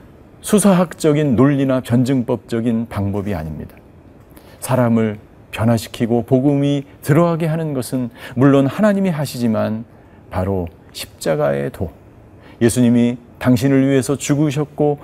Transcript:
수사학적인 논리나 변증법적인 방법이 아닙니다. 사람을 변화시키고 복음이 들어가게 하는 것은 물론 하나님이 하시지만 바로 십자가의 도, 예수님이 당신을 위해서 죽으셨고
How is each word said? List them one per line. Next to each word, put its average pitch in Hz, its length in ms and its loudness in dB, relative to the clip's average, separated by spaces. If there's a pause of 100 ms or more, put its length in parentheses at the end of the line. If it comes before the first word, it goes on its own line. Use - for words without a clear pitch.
(400)
수사학적인 160 960 2
논리나 135 440 2
변증법적인 117 1080 -2
방법이 101 460 -4
아닙니다. 78 420 -10 (840)
사람을 117 580 0 (340)
변화시키고 117 720 0
복음이 139 600 0 (180)
들어가게 165 440 2
하는 160 260 -4
것은 127 380 -6 (240)
물론 139 320 4
하나님이 196 440 0
하시지만 117 760 -2 (460)
바로 92 380 -4 (240)
십자가의 143 800 -4
도, 92 220 -8 (680)
예수님이 120 560 2 (220)
당신을 135 500 2
위해서 135 280 0
죽으셨고 147 880 -2